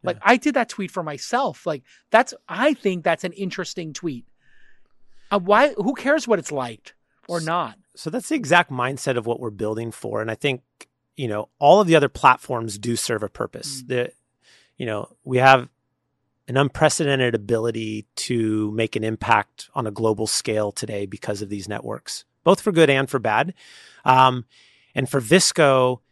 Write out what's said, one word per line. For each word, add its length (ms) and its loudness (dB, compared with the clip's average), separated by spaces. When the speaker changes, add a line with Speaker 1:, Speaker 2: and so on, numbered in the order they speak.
Speaker 1:
Like, 120 -4
Speaker 2:
Yeah. 100 -20
Speaker 1:
I 100 6
did 180 -2
that 140 0
tweet 240 -10
for 100 -6
myself." 640 -4
Like, 160 -6
that's, 240 4
I 260 0
think 300 -4
that's 200 0
an 80 -6
interesting 600 -8
tweet. 340 -8
Uh, 80 2
why, 340 6
who 200 -2
cares 340 0
what 100 4
it's 140 -8
liked 420 -8
or 120 -4
Speaker 2:
S-, 60 -6
Speaker 1:
not? 340 -4
Speaker 2:
so 140 -8
that's 180 -8
the 80 -2
exact 340 2
mindset 460 -4
of 100 -4
what 140 -4
we're 100 -6
building 400 -6
for. 320 -6
And 80 -4
I 40 -4
think, 280 -4
you 120 -6
know, 200 -6
all 220 8
of 80 4
the 80 6
other 120 4
platforms 680 -4
do 180 -4
serve 260 -4
a 60 -8
purpose. 540 -12
Speaker 1:
Mm. 60 -20
Speaker 2:
The, 240 -6
you 80 -8
know, 280 -8
we 140 -2
have 300 6
an 80 -4
unprecedented 760 2
ability 720 -4
to 560 -2
make 240 -2
an 80 -2
impact 680 -2
on 120 -4
a 40 -6
global 360 -2
scale 460 -4
today 340 -8
because 360 -10
of 80 -10
these 180 -10
networks, 560 -10
both 160 4
for 120 -4
good 180 6
and 180 0
for 100 -4
bad. 360 -2
Um, 400 4
and 140 -2
for 120 0
VSCO 800 4